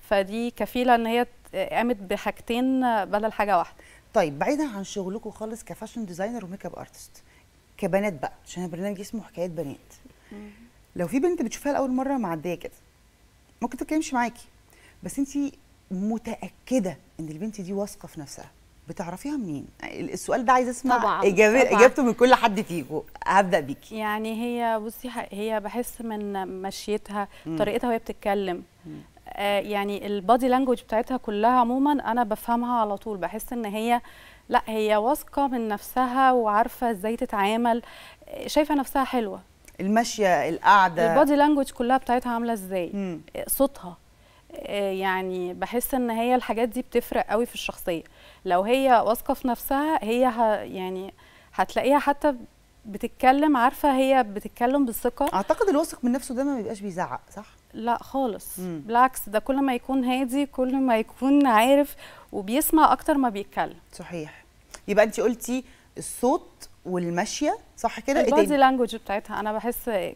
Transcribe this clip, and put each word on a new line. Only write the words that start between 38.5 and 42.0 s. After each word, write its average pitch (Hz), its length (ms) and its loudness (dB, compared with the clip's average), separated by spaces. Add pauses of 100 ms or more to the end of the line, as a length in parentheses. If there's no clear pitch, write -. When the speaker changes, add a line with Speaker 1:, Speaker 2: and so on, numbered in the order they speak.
Speaker 1:
نفسها 269 300 0
حلوة. 208 360 -4 (400)
Speaker 2:
المشية، 196 680 2
القعدة. 170 640 6
Speaker 1:
البادي 285 240 6
لانجوج 285 340 4
كلها 247 260 0
بتاعتها 247 360 -2